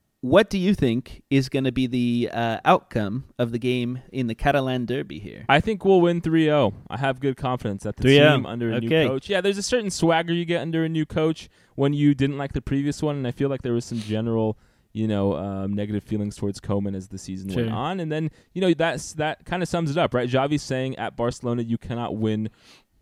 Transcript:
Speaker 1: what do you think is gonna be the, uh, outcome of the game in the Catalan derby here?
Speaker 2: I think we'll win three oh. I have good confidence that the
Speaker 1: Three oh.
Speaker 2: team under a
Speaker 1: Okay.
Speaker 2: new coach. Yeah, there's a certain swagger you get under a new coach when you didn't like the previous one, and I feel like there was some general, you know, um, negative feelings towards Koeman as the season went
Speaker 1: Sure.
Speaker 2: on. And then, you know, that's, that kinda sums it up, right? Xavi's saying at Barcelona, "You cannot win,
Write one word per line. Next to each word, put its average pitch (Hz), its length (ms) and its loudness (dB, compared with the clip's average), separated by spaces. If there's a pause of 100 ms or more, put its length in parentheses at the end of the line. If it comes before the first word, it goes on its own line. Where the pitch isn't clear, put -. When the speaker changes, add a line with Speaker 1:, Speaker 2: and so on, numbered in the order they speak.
(200)
Speaker 1:
what 175 300 6
do 202 80 -2
you 190 160 4
think 123 560 0
is 135 180 4
gonna 135 220 -2
be 127 160 0
the, 120 460 0
uh, 117 320 -2
outcome 117 580 0 (160)
of 120 140 0
the 120 60 -2
game 123 420 -2 (100)
in 127 160 -4
the 110 80 -4
Catalan 131 500 0
derby 120 360 -6
here? 60 280 -16
Speaker 2:
I 143 120 6
think 202 240 -2
we'll 190 160 6
win 175 200 4
three 160 300 2
oh. 131 240 4 (160)
I - 60 -8
have 131 240 -2
good 135 160 -2
confidence 123 480 -4
that 104 120 -6
the - 60 -10
Speaker 1:
Three 135 180 8
oh. 127 140 8
Speaker 2:
team 135 100 0
under 117 280 -4
a 113 60 -2
Speaker 1:
Okay. 113 100 -2 (160)
Speaker 2:
new 135 40 2
coach. 135 220 -4
Yeah, 190 100 0
there's 196 180 0
a 202 40 -4
certain 214 280 0
swagger 170 420 2
you 170 120 0
get 170 160 -2
under 160 240 -2
a 160 40 -2
new 160 180 -2
coach 160 420 -2 (280)
when 139 160 2
you 147 240 4
didn't 139 200 0
like 139 160 -8
the 139 80 -4
previous 139 400 -2
one, 151 140 -2
and 135 140 -4
I - 20 -4
feel 139 180 -2
like 135 140 -6
there 123 120 -2
was 120 100 -2
some 117 160 -6
general, 110 580 0 (340)
you 110 140 -2
know, 101 300 0
um, 98 380 -4
negative 104 280 -4
feelings 104 320 -4
towards 101 260 -6
Koeman 101 360 -4
as 95 100 -10
the 95 120 -14
season 95 360 -10
went 117 140 0
Speaker 1:
Sure. 110 80 -4
Speaker 2:
on. 165 240 -4
And 160 100 -4
then, 156 220 -4 (220)
you 175 60 -4
know, 180 140 2
that's, 151 380 -4
that 156 320 -6
kinda 175 220 -4
sums 170 260 -2
it 143 60 -2
up, 160 160 0
right? 123 140 0
Xavi's 139 340 0
saying 131 340 -4
at 107 200 -6
Barcelona, 120 460 -2
"You 117 160 -2
cannot 117 380 -8
win, 110 340 -2 (520)